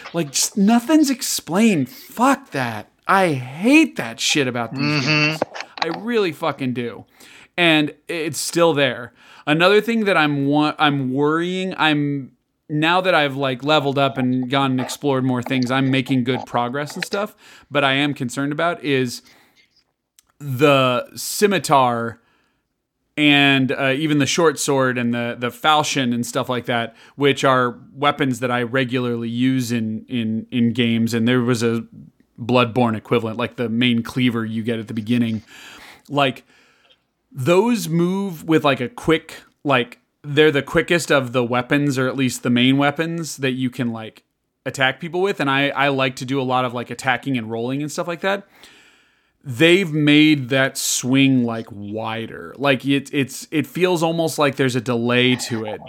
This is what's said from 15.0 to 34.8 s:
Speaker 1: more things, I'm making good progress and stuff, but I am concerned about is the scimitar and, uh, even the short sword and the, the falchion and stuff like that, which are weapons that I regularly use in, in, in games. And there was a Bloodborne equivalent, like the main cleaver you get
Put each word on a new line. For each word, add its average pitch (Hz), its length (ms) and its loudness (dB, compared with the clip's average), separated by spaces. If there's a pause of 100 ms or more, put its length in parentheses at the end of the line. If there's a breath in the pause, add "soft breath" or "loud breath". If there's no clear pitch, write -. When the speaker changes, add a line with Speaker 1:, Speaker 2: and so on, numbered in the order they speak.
Speaker 1:
more 127 200 0
things, 127 280 -2
I'm 135 200 0
making 131 340 0
good 123 220 -2
progress 123 500 -4
and 180 80 -6
stuff, 208 320 -6 (340 loud breath)
but 139 140 0
I 135 80 4
am 143 220 0
concerned 139 380 -4
about 165 300 -2
is 127 380 0 (1200 soft breath)
the 135 760 2
scimitar 127 1080 0 (960)
and, 143 540 4
uh, 135 260 -2
even 151 220 0
the 135 80 2
short 156 320 2
sword 131 400 0
and 120 160 0
the, 120 240 -4
the 120 120 -4
falchion 147 600 0
and 120 140 -2
stuff 127 220 -4
like 123 160 -4
that, 117 320 -4 (200 loud breath)
which 139 280 2
are 127 340 2 (140)
weapons 139 480 0
that 123 100 -2
I 123 120 0
regularly 120 640 -2
use 123 420 0
in, 110 380 -4
in, 110 420 -4
in 117 220 2
games. 117 420 0
And 113 140 2
there 127 140 4
was 117 200 0
a 117 220 0 (560)
Bloodborne 120 560 2
equivalent, 110 400 -2
like 117 180 -6
the 120 140 -4
main 117 340 2
cleaver 117 420 -2
you 110 200 -6
get 113 160 -4